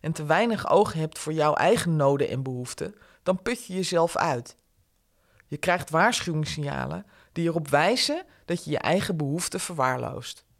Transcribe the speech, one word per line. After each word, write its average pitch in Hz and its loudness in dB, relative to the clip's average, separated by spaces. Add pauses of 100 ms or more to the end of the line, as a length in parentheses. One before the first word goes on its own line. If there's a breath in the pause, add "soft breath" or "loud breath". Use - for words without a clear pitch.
en 156 -4
te 156 -6
weinig 196 2
oog 196 4
hebt 160 -4
voor 156 -6
jouw 151 4
eigen 165 4
noden 139 2
en 131 -4
behoeften, 127 -8 (280 soft breath)
dan 185 0
put 240 -6
je 185 -12
jezelf 175 0
uit. 135 -2 (880 soft breath)
Je 147 -10
krijgt 175 0
waarschuwingssignalen 156 0 (260 soft breath)
die 170 -2
erop 165 -2
wijzen 233 2 (200 soft breath)
dat 175 -4
je 151 -6
je 139 0
eigen 180 0
behoeften 151 -4
verwaarloost. 127 -4 (140)